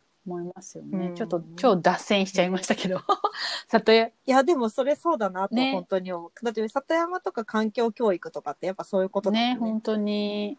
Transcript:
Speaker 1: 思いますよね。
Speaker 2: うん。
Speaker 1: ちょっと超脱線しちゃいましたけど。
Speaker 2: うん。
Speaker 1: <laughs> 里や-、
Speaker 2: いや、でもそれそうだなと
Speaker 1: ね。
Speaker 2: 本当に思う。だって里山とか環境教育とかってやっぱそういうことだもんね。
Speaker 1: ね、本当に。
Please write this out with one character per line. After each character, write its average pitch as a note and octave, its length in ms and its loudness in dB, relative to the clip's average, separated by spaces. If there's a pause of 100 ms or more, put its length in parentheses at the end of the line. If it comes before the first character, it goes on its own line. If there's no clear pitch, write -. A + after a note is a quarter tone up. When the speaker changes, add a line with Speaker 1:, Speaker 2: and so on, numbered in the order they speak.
(260)
Speaker 1:
思 F3 140 -8
い E3+ 40 -8 (100)
ま - 80 -20
す - 140 -16
よ D#3 80 -16
ね。 F3+ 240 -4
Speaker 2:
う - 40 -8
ん。 - 20 -10
Speaker 1:
ち G3+ 80 -6
ょ - 20 -6
っ G#3+ 40 -8
と E3+ 140 -2 (140)
超 A#3 200 4
脱 F3+ 220 4
線 G3 280 0
し F#3+ 60 -8
ち - 80 0
ゃ F3 40 4
い F3+ 60 0
ま F#3 120 -2
し - 40 -6
た - 80 2
け - 140 -4
ど。 F#3 80 -2
Speaker 2:
う - 20 -2
ん。 - 40 -14 (340)
Speaker 1:
<laughs> - 320 -8
里 A3 240 4
や-、 A3+ 160 6
Speaker 2:
い - 40 -20 (140)
や、 C4+ 180 6
で E4+ 100 4
も A#3+ 140 0
そ C#4 160 -2
れ C#4+ 120 2
そ E4 180 0
う C#4 40 -2
だ G#3 120 0
な F#3+ 180 -2
と - 60 -6
Speaker 1:
ね。 C4 180 0
Speaker 2:
本 F#3 140 -4
当 F#3+ 120 0
に F#3 140 -6
思 E3+ 160 -8
う。 - 160 -12
だ A#3 60 -2
っ A3 40 -4
て A3 140 -2
里 C#4 260 -2
山 E4+ 260 0
と F#4+ 120 -6
か A3+ 120 -6
環 G#3+ 260 0
境 A#3 220 0
教 A3 200 0
育 E3 180 -6
と D3 120 -12
か D3 100 -6
っ - 40 -10
て - 100 -6
や F#3 60 -2
っ G3 40 -8
ぱ - 80 -10
そ G3 160 0
う - 20 4
い F#3+ 40 0
う - 20 -2
こ G3 140 -4
と G3 80 0
だ G#3 80 2
も A#3 60 2
ん A#3+ 40 2
ね。 B3 60 0
Speaker 1:
ね、 B3 60 -6
本 A3 200 -2
当 A3 160 -2
に。 G#3 640 -2